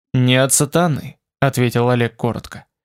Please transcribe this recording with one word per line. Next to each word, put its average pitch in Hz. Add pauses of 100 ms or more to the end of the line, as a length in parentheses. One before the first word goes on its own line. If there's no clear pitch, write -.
(120)
«Не 127
от 131
сатаны», 151 (220)
ответил 123
Олег 120
коротко. - (180)